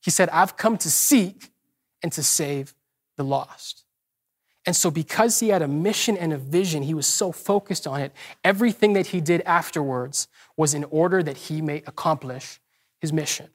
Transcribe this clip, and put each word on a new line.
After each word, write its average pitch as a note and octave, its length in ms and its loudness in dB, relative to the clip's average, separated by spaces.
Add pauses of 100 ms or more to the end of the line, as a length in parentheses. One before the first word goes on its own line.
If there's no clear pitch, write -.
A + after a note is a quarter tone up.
He - 80 -2
said, F3+ 180 4
"I've F3+ 300 2
come A3 180 2
to E3+ 140 -4
seek G3 600 2 (520)
and E3+ 100 -4
to D3+ 100 -6
save C#3+ 520 -2 (420)
the C#3+ 80 -4
lost." - 600 -6 (800)
And F3+ 100 0
so F3 140 2
because E3 500 0
he A3+ 80 0
had F#3+ 140 4
a D3+ 40 0
mission F#3 520 0
and E3 160 0
a - 20 -4
vision, D3+ 460 0
he C#3+ 100 -2
was D3+ 140 -2
so F#3 260 0
focused G3+ 540 -2
on C#3+ 160 -4
it, C#3 100 -6 (320)
everything G#3 480 4
that F#3+ 140 2
he F3+ 160 -2
did E3+ 240 4
afterwards C#3 840 -2 (260)
was D3+ 200 2
in D3 100 -4
order F3 380 2
that C#3+ 160 -4
he D#3 240 -6
may D3+ 240 -4
accomplish - 760 -4 (380)
his D#3+ 120 -4
mission. D3+ 440 -4